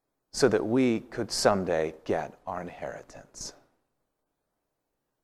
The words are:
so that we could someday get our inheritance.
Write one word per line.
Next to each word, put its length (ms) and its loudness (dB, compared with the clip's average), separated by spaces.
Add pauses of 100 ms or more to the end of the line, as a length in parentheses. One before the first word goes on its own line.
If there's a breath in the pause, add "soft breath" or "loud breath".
(340)
so 140 4
that 180 4
we 360 2
could 300 -8
someday 600 2 (100)
get 300 -2 (140)
our 120 -8
inheritance. 960 -14 (1700)